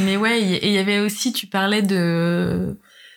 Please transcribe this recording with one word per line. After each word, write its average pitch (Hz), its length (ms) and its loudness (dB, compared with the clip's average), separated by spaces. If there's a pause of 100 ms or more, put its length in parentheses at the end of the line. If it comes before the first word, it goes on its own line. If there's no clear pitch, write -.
mais 190 120 2
ouais, 226 240 0
et 185 280 0
il 208 40 2
y 196 60 2
avait 202 220 0
aussi, 208 320 -2
tu - 160 -6
parlais 202 340 0
de, 175 960 0 (380)